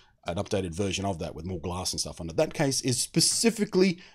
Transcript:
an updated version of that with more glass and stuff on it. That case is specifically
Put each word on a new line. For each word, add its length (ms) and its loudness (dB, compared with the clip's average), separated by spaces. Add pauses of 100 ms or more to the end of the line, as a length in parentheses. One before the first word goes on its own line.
(280)
an 100 -4
updated 380 -2
version 300 0
of 120 -2
that 160 -6
with 120 -12
more 140 -6
glass 320 -4
and 80 -4
stuff 220 -6
on 80 -6
it. 80 -4
That 160 2
case 280 0
is 200 0
specifically 960 2 (180)